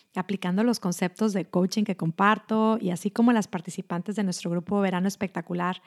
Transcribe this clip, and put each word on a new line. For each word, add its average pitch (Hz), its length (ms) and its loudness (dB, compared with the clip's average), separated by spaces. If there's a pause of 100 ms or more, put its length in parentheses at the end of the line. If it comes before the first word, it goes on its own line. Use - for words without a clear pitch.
(140)
aplicando 190 500 -2
los 240 160 2
conceptos 190 520 0
de 185 140 -2
coaching 185 380 2
que 196 120 -4
comparto 220 840 2
y 180 100 -2
así 180 200 -4
como 233 220 4
las 214 160 2
participantes 180 680 -6
de 202 100 0
nuestro 180 260 -2
grupo 175 300 0
Verano 185 280 2
Espectacular, 180 760 -4